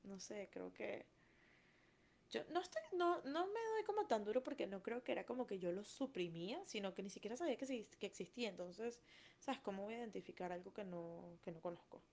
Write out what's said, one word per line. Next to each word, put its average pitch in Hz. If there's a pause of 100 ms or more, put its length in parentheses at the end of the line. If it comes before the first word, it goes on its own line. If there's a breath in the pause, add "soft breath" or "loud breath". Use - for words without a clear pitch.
No 196
sé, 208
creo 185
que 208 (1200 loud breath)
yo -
no 330
estoy, 640 (140)
no, 349
no 311
me 427 (140)
doy 427
como 415
tan 214
duro 220
porque 277
no 196
creo 240
que 254
era 196
como 247
que 196
yo 180
lo 196
suprimía, 185
sino 196
que 190
ni 196
siquiera 220
sabía 294
que 269
exis-, 247
que 208
existía. 214
Entonces, 185 (380 loud breath)
¿sabes 269
cómo 196
voy 220
a 233
identificar 185
algo 180
que 214
no, 170
que 175
no 160
conozco? - (120)